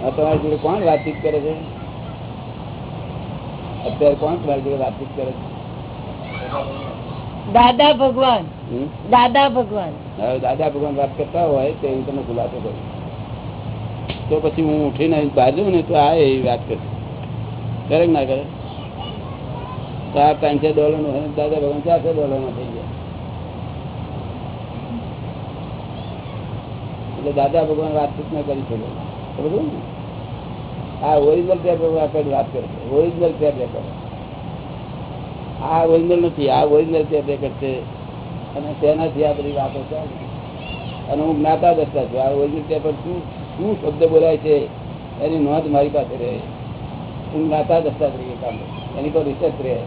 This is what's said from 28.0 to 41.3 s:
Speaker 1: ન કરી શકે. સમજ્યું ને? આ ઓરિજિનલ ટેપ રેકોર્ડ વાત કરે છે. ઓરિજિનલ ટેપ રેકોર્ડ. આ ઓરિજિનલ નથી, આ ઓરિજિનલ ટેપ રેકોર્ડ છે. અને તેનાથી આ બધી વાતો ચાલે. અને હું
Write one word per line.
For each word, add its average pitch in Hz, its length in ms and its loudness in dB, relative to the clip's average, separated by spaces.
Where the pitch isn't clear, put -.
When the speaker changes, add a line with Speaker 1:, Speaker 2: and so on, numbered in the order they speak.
Speaker 1:
ન 151 80 -2
કરી 139 200 -2
શકે. 120 140 -4
સમજ્યું 185 240 0
ને? - 280 -6
આ 151 120 6
ઓરિજિનલ 175 400 6
ટેપ 170 240 2
રેકોર્ડ 156 460 2
વાત 135 260 2
કરે 127 80 -2
છે. 120 340 -4
ઓરિજિનલ 165 440 4
ટેપ 147 200 4
રેકોર્ડ. 110 440 -6
આ 160 220 4
ઓરિજિનલ 170 400 6
નથી, 143 240 2
આ 135 160 6
ઓરિજિનલ 156 380 6
ટેપ 147 240 0
રેકોર્ડ 139 260 -2
છે. 131 260 -4
અને 147 260 -6
તેનાથી 151 440 4
આ 147 80 4
બધી 147 180 -2
વાતો 139 400 -2
ચાલે. - 340 -8
અને 143 100 0
હું 156 160 2